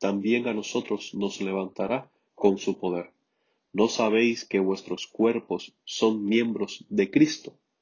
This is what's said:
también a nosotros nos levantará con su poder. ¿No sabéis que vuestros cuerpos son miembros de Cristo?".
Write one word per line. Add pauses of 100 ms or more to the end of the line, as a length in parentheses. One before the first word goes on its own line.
también
a
nosotros
nos
levantará (240)
con
su
poder. (600)
¿No
sabéis
que
vuestros
cuerpos
son
miembros
de
Cristo?". (260)